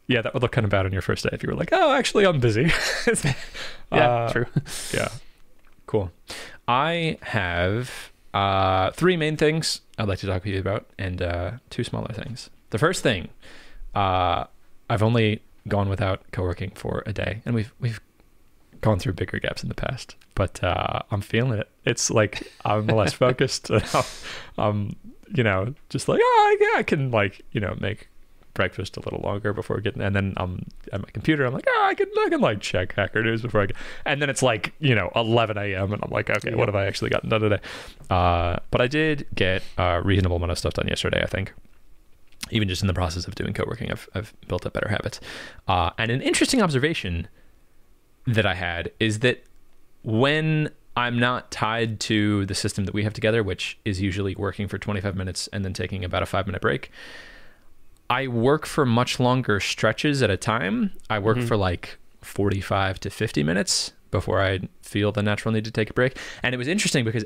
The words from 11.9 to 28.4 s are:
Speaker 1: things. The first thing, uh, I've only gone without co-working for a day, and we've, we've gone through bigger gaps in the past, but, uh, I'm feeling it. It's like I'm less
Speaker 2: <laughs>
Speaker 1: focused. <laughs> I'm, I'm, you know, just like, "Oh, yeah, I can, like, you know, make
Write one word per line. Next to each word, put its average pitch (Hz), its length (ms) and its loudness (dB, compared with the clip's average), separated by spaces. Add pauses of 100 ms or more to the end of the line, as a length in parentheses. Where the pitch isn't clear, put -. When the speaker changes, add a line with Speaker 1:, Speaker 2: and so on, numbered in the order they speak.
Speaker 1:
things. - 360 -12 (200)
The 117 80 -4
first 165 260 2
thing, 95 240 0 (680)
uh, 92 500 2 (440)
I've 107 140 2
only 110 380 2 (260)
gone 101 220 2
without 95 420 0
co-working 92 400 -4
for - 340 -6
a - 60 -6
day, 104 340 -4
and 120 80 -2
we've, 113 280 -2
we've 117 180 -4 (800)
gone 110 180 4
through - 160 -2
bigger - 260 -4
gaps - 220 -4
in - 60 -6
the - 80 -6
past, - 400 -6 (200)
but, - 280 -2
uh, - 380 0 (100)
I'm 101 100 0
feeling 113 380 0
it. - 100 -6 (140)
It's - 260 0
like 107 400 0 (140)
I'm 107 240 2
less 110 260 4
Speaker 2:
<laughs> - 140 4
Speaker 1:
focused. - 440 0
<laughs> - 220 2
I'm, 143 100 4 (540)
I'm, 104 380 0 (400)
you 131 80 4
know, 104 320 2 (140)
just - 180 -4
like, - 160 4
"Oh, 427 380 6
yeah, 415 180 4
I 226 40 0
can, 135 280 0
like, 101 300 2 (100)
you - 80 -2
know, 98 220 -2
make - 260 -6 (460)